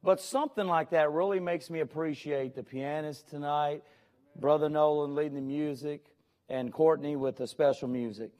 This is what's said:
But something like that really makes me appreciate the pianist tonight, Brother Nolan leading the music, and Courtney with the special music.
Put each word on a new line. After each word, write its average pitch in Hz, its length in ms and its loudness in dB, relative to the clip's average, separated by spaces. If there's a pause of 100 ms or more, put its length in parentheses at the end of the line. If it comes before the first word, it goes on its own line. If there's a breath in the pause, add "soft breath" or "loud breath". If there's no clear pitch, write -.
But 185 200 4
something 262 440 -2
like 165 240 2
that 156 200 4
really 185 300 0
makes 175 280 -4
me 165 120 -4
appreciate 143 720 -4
the 131 80 -10
pianist 143 680 -8
tonight, 147 540 -2 (520 soft breath)
Brother 147 360 2
Nolan 151 440 2
leading 147 200 -2
the 139 80 -6
music, 143 600 -4 (460)
and 127 240 -4
Courtney 147 440 2
with 135 200 -2
the 131 100 -6
special 139 420 2
music. 117 520 -4